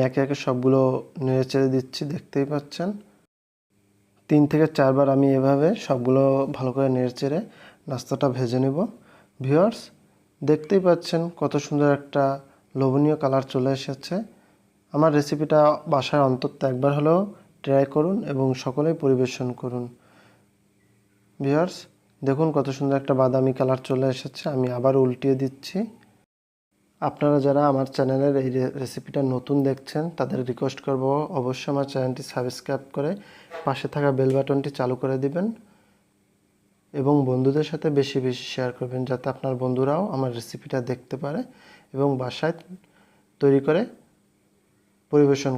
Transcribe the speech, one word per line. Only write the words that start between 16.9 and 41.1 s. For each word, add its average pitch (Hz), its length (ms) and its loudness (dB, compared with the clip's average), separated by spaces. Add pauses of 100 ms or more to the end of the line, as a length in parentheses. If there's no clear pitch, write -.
হলেও 156 220 4 (440)
ট্রাই 135 220 4 (100)
করুন 170 220 0 (140)
এবং 135 160 0 (160)
সকলেই 147 400 0
পরিবেশন 127 440 0 (140)
করুন। 123 220 -6 (1600)
ভিউয়ার্স, 147 360 0 (460)
দেখুন 139 260 2 (100)
কত 139 100 0 (100)
সুন্দর 139 240 0
একটা 139 200 0
বাদামি 131 380 2
কালার 131 300 0
চলে 131 260 0
এসেছে। - 280 -14 (120)
আমি 127 120 0 (100)
আবার 131 160 2 (100)
উল্টিয়ে 127 380 0
দিচ্ছি। 135 360 -6 (1200)
আপনারা 147 440 2
যারা 139 160 4 (100)
আমার 135 240 0
চ্যানেলের 135 480 2
এই 131 120 -2
রে-, 127 260 -2
রেসিপিটা 131 400 -6 (120)
নতুন 127 240 -2 (100)
দেখছেন, 139 360 -4 (140)
তাদের 131 220 -4 (100)
রিকোয়েস্ট 131 380 -4
করব 131 160 0 (360)
অবশ্যই 127 340 -4
আমার 139 180 -2
চ্যানেলটি 127 320 -4 (100)
সাবস্ক্রাইব 127 500 -6 (120)
করে 143 160 -2 (540)
পাশে 139 280 -4
থাকা 143 240 2
বেল 131 180 2
বাটনটি 139 340 0 (100)
চালু 127 220 -2
করে 135 220 -2
দিবেন 165 220 -2 (1500)
এবং 143 220 2 (140)
বন্ধুদের 135 420 2
সাথে 156 160 -4 (120)
বেশি 135 180 0 (100)
বেশি 123 260 -6
শেয়ার 127 240 -4
করবেন, 127 320 -6
যাতে 123 240 -4
আপনার 131 200 -4 (100)
বন্ধুরাও 131 400 0 (120)
আমার 131 220 -2
রেসিপিটা 127 440 -10
দেখতে 127 420 -8